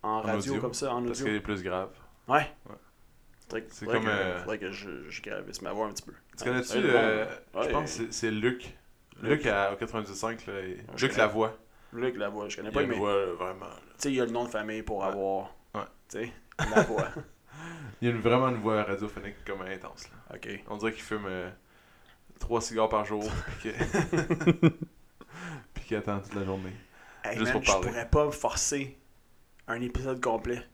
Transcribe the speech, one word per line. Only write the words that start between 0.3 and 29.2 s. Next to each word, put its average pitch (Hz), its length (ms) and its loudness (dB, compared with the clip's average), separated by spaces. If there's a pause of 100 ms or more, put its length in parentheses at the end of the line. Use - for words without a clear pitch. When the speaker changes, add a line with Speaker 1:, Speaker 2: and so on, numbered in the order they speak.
Speaker 1:
audio. - 80 0
Speaker 2:
comme 120 120 -2
ça, 131 200 -2
en 120 100 0
Speaker 1:
Parce 120 160 -2
Speaker 2:
audio. 135 60 -2
Speaker 1:
qu'elle 107 100 2
est 104 60 0
plus 101 220 -2
grave. 92 260 -2 (380)
Speaker 2:
Ouais. 143 200 4 (220)
Speaker 1:
Ouais. - 60 -14 (720)
Speaker 2:
Faudrait 113 160 -4
que, - 100 -18
Speaker 1:
C'est - 120 -10
Speaker 2:
faudrait 113 140 2
Speaker 1:
comme, 110 80 0
Speaker 2:
que, 110 40 2
Speaker 1:
euh, 92 280 0
Speaker 2:
faudrait 104 200 -4
que 98 120 -6
je, 98 180 -10 (200)
je - 120 -10
gravisse 98 400 -10
ma 95 100 -6
voix 107 160 -2
un 101 40 -6
petit - 120 -10
peu. - 100 -16 (240)
Speaker 1:
Tu - 60 -10
Speaker 2:
Ouais, 123 60 0
Speaker 1:
connais-tu, 127 200 0
Speaker 2:
salut, 127 180 2
le 131 60 6
monde. 117 100 8
Speaker 1:
euh, 110 220 4 (280)
je - 60 -4
Speaker 2:
Ouais. 139 120 0
Speaker 1:
pense 147 120 2
que 147 60 -6
c'est, 113 240 -6
c'est 110 180 0
Luc. 117 440 0 (460)
Speaker 2:
Luc. 143 220 2
Speaker 1:
Luc - 40 0
à, 101 260 4
au - 20 -4
quatre-vingt-dix-cinq, 110 720 -4
là, 101 120 -6
et 92 120 -6
Speaker 2:
Ouais, 90 60 -8 (180)
je 127 100 2
Speaker 1:
Luc 131 60 2
Speaker 2:
connais. - 120 0
Speaker 1:
Lavoie. 110 340 4 (360)
Speaker 2:
Luc 120 240 -2
Lavoie, 104 320 -4
je - 80 -6
connais 107 120 -6
Speaker 1:
Il 110 40 -10
Speaker 2:
pas, 135 60 2
Speaker 1:
a 147 40 4
une 131 60 0
Speaker 2:
mais 117 80 0
Speaker 1:
voix, 101 140 2
euh, 98 260 2
vraiment, 95 280 -4
là. - 140 -14
Speaker 2:
tu - 60 -20 (140)
sais, 147 120 0
il 131 40 2
y 127 60 4
a 120 40 4
le 113 60 -2
nom 120 140 2
de 120 40 -8
famille 107 340 -4
pour 110 160 -2
Speaker 1:
Ouais. 98 60 0
Speaker 2:
avoir, 98 500 0 (200)
Speaker 1:
Ouais. 104 60 -4 (280)
Speaker 2:
tu - 100 -6
sais, - 140 -6 (420)
Lavoie. 135 360 6
Speaker 1:
<laughs> 156 880 -12
Il 120 60 4
y 120 40 4
a - 20 2
une, 113 80 -2
vraiment 127 280 6
une 123 120 0
voix 107 220 4
radiophonique 101 640 -4
comme 98 180 -6
intense, 92 460 -10
là. - 260 -16
Speaker 2:
Ok. - 120 -12 (220)
Speaker 1:
On 107 80 -4
dirait 107 140 0
qu'il 110 100 -10
fume, 104 260 -4
euh, 92 220 -4 (920)
trois 117 220 0
cigares 110 280 2
par 107 160 4
jour, 104 180 -2 (220)
<laughs> - 160 -8
puis 110 100 -4
que, 165 1000 4
<laughs> - 1040 -10
puis - 120 -8
qu'il 107 120 -2
attend 104 220 -2
toute 98 160 -10
la 101 100 -2
journée. 95 280 -4 (500)
Speaker 2:
Hey, 110 160 -4
Speaker 1:
Juste 110 60 4
Speaker 2:
man, 123 80 2
Speaker 1:
pour 110 100 2
Speaker 2:
je 107 80 6
Speaker 1:
parler. 95 160 4
Speaker 2:
pourrais 117 220 -4
pas 147 160 8
me 147 60 2
forcer 139 680 -2 (680)